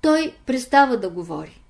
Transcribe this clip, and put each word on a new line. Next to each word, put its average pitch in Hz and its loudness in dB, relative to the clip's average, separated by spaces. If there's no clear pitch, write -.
Той 311 0
престава 262 2
да 190 -6
говори 165 -12